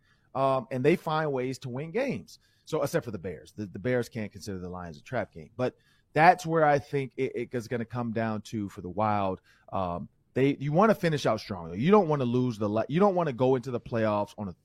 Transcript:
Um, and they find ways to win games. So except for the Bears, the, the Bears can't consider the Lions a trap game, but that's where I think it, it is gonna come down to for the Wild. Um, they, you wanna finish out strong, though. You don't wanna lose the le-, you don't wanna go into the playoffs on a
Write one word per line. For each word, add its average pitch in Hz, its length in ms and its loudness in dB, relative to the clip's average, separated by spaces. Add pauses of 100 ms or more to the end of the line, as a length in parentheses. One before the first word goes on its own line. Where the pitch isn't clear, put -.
(360)
Um, 131 360 2
and 127 120 -2
they 170 140 6
find 156 340 -2
ways 127 280 -2
to 131 100 -10
win 143 220 -8
games. 196 480 -6 (260)
So 151 160 -2
except 143 240 -2
for 117 60 -8
the 101 60 -6
Bears, 85 380 -12
the, 104 120 -6
the 92 120 -14
Bears 123 300 0
can't 107 200 -8
consider 95 300 -10
the 90 80 -10
Lions 87 300 -10
a - 60 -20
trap 113 280 -6
game, 80 240 -18
but 127 220 -4 (360)
that's 170 320 6
where 160 200 2
I 147 140 4
think 135 360 -6
it, 131 180 -4
it 117 200 -8
is 117 160 -6
gonna 117 160 -4
come 120 260 -6
down 110 300 -2
to 104 260 -6
for 95 140 -14
the 90 80 -10
Wild. 98 500 0 (320)
Um, 95 380 -4 (240)
they, 139 260 2
you 143 140 -2
wanna 202 220 6
finish 156 300 0
out 110 140 2
strong, 85 300 -8
though. 87 60 -8
You 139 160 2
don't 202 180 8
wanna 139 160 2
lose 123 320 0
the 104 100 0
le-, 110 220 0
you 151 100 2
don't 196 160 6
wanna 165 160 0
go 127 240 4
into 131 160 -2
the 117 80 -4
playoffs 107 580 0
on 101 120 -6
a 82 160 -12